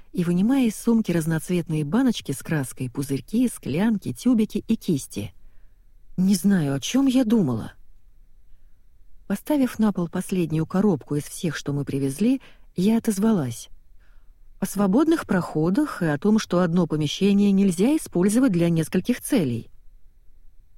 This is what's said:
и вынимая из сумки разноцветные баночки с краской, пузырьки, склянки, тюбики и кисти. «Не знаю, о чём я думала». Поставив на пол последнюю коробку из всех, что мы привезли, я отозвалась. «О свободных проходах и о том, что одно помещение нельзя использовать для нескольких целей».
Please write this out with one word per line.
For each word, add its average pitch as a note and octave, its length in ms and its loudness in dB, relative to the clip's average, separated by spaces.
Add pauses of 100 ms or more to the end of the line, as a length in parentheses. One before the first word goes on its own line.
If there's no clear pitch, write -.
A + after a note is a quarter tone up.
(140)
и F#3 100 -2
вынимая G#3+ 420 2
из A3 100 0
сумки A3+ 360 0
разноцветные D#3+ 720 -2
баночки A3 460 0
с C#3+ 80 -6
краской, C3 500 -4
пузырьки, C#3+ 580 -2
склянки, G3 640 -2
тюбики A3+ 540 0
и A3+ 80 2
кисти. B2+ 560 -4 (840)
«Не F#3+ 160 4
знаю, F3+ 400 2
о C#3 60 -2
чём C4+ 260 0
я C4 180 4
думала». E3+ 500 0 (1500)
Поставив C4 500 -2
на G#3+ 160 2
пол F3 140 -4
последнюю D#3+ 580 -2
коробку F#3 500 0
из D3 80 -2
всех, - 320 -6
что - 160 -8
мы C#3+ 140 -4
привезли, C#3 560 0 (340)
я G#3+ 220 2
отозвалась. G3 720 0 (920)
«О G3 60 -2
свободных A#3 640 2
проходах F#3 720 0
и E3+ 60 0
о D3 100 0
том, G#3+ 220 2
что F3+ 220 0
одно F3 260 2
помещение G3 640 2
нельзя G3 440 2
использовать G#3+ 560 2
для E3+ 200 2
нескольких F#3 500 0
целей». C3 480 -2 (1080)